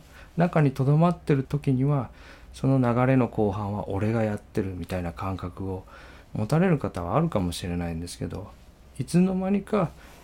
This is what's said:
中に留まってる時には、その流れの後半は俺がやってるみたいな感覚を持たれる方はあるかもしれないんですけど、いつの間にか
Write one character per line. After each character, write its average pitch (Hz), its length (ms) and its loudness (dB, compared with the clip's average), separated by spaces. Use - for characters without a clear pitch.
中 170 240 4
に 139 100 4
留 135 260 2
ま 170 120 6
っ 170 80 -2
て - 160 0
る 135 100 2
時 143 280 -2
に 127 120 2
は、 139 280 0
そ - 140 -2
の 135 120 4
流 123 280 4
れ 131 80 4
の 123 120 4
後 107 240 0
半 101 220 -4
は 104 160 -6
俺 101 220 0
が 113 120 2
や 107 120 0
っ 104 40 -8
て - 220 -4
る 95 140 -4
み 90 100 -8
た 92 140 -4
い 90 40 -4
な 85 100 -6
感 95 240 -6
覚 95 340 -8
を 92 140 -8
持 107 140 -4
た 156 120 2
れ 185 80 4
る 170 100 4
方 95 260 -6
は 87 120 -2
あ 139 40 4
る 165 100 0
か - 100 -2
も 90 120 -2
し - 140 -8
れ 87 120 -4
な 87 120 -4
い 85 60 -6
ん 82 40 -6
で 85 80 -8
す - 100 -14
け 104 100 -6
ど、 90 220 -10
い 127 60 -6
つ 165 140 2
の 185 140 4
間 185 160 -4
に 196 120 0
か 196 300 -2